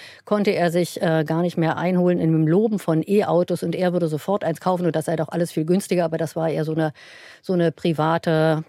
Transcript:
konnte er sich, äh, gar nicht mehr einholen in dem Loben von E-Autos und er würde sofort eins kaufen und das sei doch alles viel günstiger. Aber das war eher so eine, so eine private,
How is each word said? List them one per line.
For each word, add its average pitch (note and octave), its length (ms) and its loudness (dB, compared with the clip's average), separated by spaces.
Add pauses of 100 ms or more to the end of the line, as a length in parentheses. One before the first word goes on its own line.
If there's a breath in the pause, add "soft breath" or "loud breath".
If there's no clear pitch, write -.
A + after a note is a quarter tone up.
(240 loud breath)
konnte G#3 280 0
er E3+ 180 2
sich, F3 320 -2
äh, D#3+ 240 2
gar D#3+ 160 0
nicht F3 160 -2
mehr D#3+ 180 2
einholen F3+ 420 2
in D#3+ 140 2
dem D#3+ 140 2
Loben G#3 320 2
von D#3+ 280 -2
E-Autos F3+ 560 0
und E3+ 120 -4
er F3+ 180 0
würde F3 160 0
sofort D#3+ 360 -4
eins D#3+ 160 -4
kaufen F3+ 260 0
und D#3+ 100 0
das D#3+ 80 -2
sei E3+ 120 -4
doch D#3+ 120 -4
alles F3 240 -4
viel D#3 140 -2
günstiger. F3+ 400 0
Aber D#3+ 100 -4
das D#3+ 200 -4
war E3 120 -2
eher D#3 160 -2
so D#3 80 -4
eine, D#3 220 0 (480 loud breath)
so F#3+ 100 -4
eine E3+ 180 2
private, D#3+ 1000 0